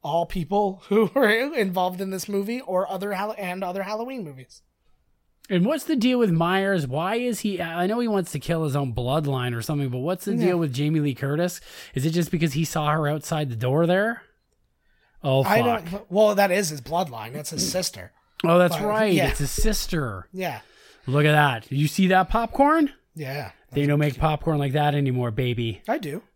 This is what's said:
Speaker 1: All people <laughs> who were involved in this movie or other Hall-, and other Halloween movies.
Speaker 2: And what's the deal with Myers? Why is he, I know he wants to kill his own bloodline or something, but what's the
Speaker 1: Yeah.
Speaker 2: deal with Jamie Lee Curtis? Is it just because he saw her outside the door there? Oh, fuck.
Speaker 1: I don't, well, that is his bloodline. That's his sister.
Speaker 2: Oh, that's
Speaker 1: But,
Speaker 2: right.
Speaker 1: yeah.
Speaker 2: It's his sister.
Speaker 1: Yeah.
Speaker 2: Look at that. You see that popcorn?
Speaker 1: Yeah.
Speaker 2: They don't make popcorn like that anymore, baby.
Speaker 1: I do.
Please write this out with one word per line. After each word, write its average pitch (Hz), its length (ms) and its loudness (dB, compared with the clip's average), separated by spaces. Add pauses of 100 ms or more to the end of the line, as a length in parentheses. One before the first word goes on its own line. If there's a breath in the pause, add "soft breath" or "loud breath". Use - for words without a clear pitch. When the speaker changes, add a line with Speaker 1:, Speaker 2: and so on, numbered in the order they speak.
Speaker 1:
All 165 220 0
people 190 600 -2
<laughs> - 40 -20
who 208 240 4
were 254 160 4
involved 196 720 0
in 190 80 -6
this 190 180 -8
movie 202 340 -2
or 185 300 -2
other 196 220 -6
Hall-, 208 240 -4
and 185 260 -6
other 185 200 -6
Halloween 226 400 -6
movies. 131 400 -16 (880)
Speaker 2:
And 185 160 2
what's 285 180 0
the 320 140 0
deal 247 200 4
with 226 140 4
Myers? 180 560 2
Why 165 280 -2
is 247 260 -2
he, 190 200 -2
I 170 240 -2
know 220 140 0
he 240 80 0
wants 196 240 -2
to 147 80 -6
kill 160 240 -2
his 143 120 -2
own 135 180 -2
bloodline 127 600 -2
or 117 60 -4
something, 143 280 -2
but 123 100 -4
what's 175 260 -4
the 208 100 -2
Speaker 1:
Yeah. 165 120 2
Speaker 2:
deal 180 100 2
with 156 160 0
Jamie 151 280 0
Lee 143 120 0
Curtis? 151 460 -2 (340 loud breath)
Is 135 120 -2
it 165 60 2
just 170 200 0
because 160 220 0
he 160 100 0
saw 151 280 -2
her 156 160 0
outside 151 420 -2
the 117 80 -4
door 135 280 2
there? 202 380 0 (1000)
Oh, 135 200 4
fuck. 185 80 2
Speaker 1:
I 226 100 6
don't, 202 500 -2
well, 208 240 4
that 196 160 4
is 185 180 2
his 147 120 -10
bloodline. 123 520 -6
That's 151 180 -10
his - 180 -4
sister. 175 420 -6 (320)
Speaker 2:
Oh, 170 140 6
that's 175 200 4
Speaker 1:
But, 202 80 -2
Speaker 2:
right. 214 280 2
Speaker 1:
yeah. 180 160 4
Speaker 2:
It's - 100 -4
his 143 120 -2
sister. - 840 0
Speaker 1:
Yeah. 175 280 -8 (440 soft breath)
Speaker 2:
Look 143 200 2
at 151 80 4
that. 143 380 2
You 143 160 0
see 185 200 2
that 185 220 4
popcorn? 277 600 2 (220)
Speaker 1:
Yeah. 135 380 -8 (220)
Speaker 2:
They 143 120 2
don't 147 140 4
make 147 180 0
popcorn 156 400 0
like 139 160 0
that 147 220 2
anymore, 123 360 0
baby. 117 560 -2
Speaker 1:
I 240 100 0
do. 180 240 -8 (140)